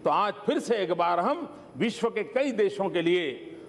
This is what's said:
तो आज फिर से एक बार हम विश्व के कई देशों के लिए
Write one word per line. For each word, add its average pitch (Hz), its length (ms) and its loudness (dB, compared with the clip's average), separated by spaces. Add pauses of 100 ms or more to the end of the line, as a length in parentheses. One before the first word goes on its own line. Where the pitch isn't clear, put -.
तो 165 60 2
आज 190 240 2
फिर - 260 0
से 233 180 0
एक 180 140 0
बार 175 280 2
हम 285 360 -2 (220)
विश्व 226 320 0
के 220 140 -2
कई 277 280 0
देशों 196 380 0
के 165 120 0
लिए 170 540 0 (140)